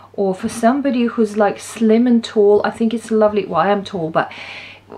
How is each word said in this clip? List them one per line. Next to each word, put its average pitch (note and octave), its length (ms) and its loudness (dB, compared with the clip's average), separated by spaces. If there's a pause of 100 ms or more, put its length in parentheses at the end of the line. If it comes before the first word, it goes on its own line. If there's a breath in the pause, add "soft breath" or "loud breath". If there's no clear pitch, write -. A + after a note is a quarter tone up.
(140 loud breath)
or G3 200 -2
for G#3+ 160 -6
somebody B3 560 0
who's, G#3+ 320 -2
like, G3+ 220 0
slim A3+ 480 2
and A#3 160 4
tall. G#3 420 4
I G#3+ 60 -2
think A3+ 220 -2
it's A3+ 180 -8
lovely, G#3 340 2
well, E3 160 -2
I F#3 80 2
am G3+ 140 0
tall, E3+ 260 -6
but E3 220 -2 (680 loud breath)